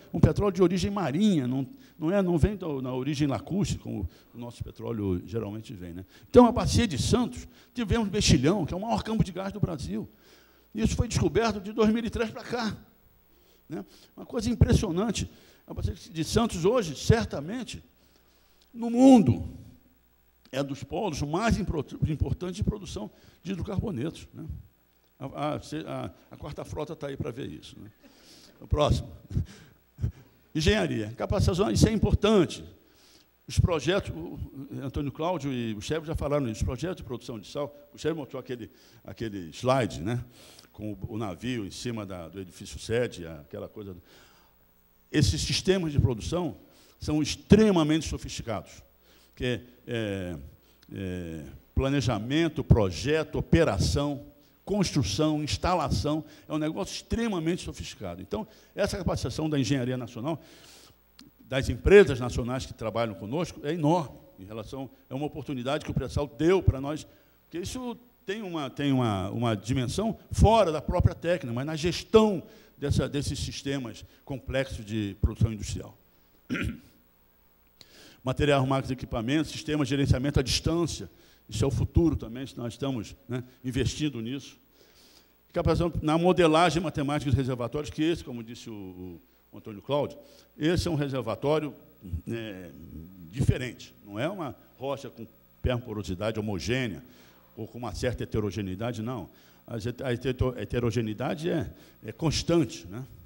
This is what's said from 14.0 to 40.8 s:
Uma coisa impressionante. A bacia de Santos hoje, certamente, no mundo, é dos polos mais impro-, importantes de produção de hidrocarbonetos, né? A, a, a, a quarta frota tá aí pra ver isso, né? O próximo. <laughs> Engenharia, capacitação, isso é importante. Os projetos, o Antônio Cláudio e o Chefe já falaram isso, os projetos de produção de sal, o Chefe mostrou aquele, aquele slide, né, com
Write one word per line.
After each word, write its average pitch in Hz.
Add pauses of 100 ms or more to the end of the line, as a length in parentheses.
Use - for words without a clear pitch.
Uma -
coisa 240
impressionante. 220 (380)
A -
bacia -
de 160
Santos 190
hoje, 196
certamente, 208 (920)
no 233
mundo, 233 (1040)
é 135
dos 135
polos 165
mais 185
impro-, 165 (220)
importantes 156
de 202
produção 202 (320)
de 170
hidrocarbonetos, 170
né? - (760)
A, -
a, 147
a, 131 (200)
a -
quarta 147
frota 156
tá 151
aí 139
pra 143
ver 123
isso, -
né? 104 (680)
O -
próximo. 147 (220)
<laughs> -
Engenharia, 151
capacitação, 196
isso -
é 220
importante. 208 (840)
Os -
projetos, 170
o 165 (420)
Antônio 139
Cláudio 156
e 117
o 104
Chefe 156
já 160
falaram 143
isso, 107
os -
projetos 143
de -
produção 117
de 98
sal, 143 (220)
o 113
Chefe 156
mostrou 135
aquele, 123 (320)
aquele 98
slide, 120
né, 120 (500)
com 104